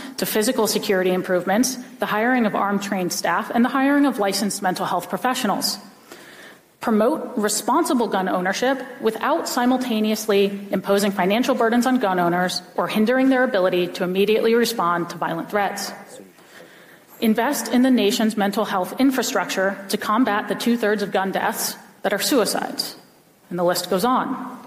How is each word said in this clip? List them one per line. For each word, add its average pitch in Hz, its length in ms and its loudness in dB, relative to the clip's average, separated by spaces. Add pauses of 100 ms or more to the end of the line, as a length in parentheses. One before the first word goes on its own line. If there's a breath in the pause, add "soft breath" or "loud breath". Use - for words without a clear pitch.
(160 loud breath)
to 185 100 -2
physical 220 400 2
security 185 460 2
improvements, 185 640 0 (240 loud breath)
the 202 60 -2
hiring 233 400 2
of 170 100 0
armed 202 260 0
trained 185 300 -2
staff, 185 420 -2
and 240 100 4
the 254 40 2
hiring 277 360 2
of 262 140 0
licensed 196 420 -2
mental 185 240 -2
health 175 240 -2
professionals. 220 680 -2 (1000 loud breath)
Promote 220 560 0
responsible 262 720 0
gun 190 220 -2
ownership 196 520 0 (200)
without 226 480 -2
simultaneously 214 1200 0
imposing 202 400 0
financial 208 440 0
burdens 233 320 2
on 254 120 2
gun 190 220 0
owners 175 420 0 (140)
or 175 100 -2
hindering 233 420 2
their 262 160 4
ability 185 440 2
to 180 160 -6
immediately 208 500 2
respond 175 560 0
to 175 60 -12
violent 165 340 -6
threats. 202 400 -2 (1300 loud breath)
Invest 233 520 0
in 254 100 4
the 262 80 4
nation's 220 460 2
mental 202 300 0
health 185 340 -2
infrastructure 202 760 0 (120)
to - 80 -2
combat 214 520 0
the 196 60 -2
two-thirds 214 480 0
of 185 100 -6
gun 190 200 0
deaths - 420 -4 (280)
that 196 100 0
are 196 80 -2
suicides. - 760 0 (540)
And 175 100 -6
the 175 60 0
list 175 260 0
goes 190 140 0
on. 254 480 0 (140)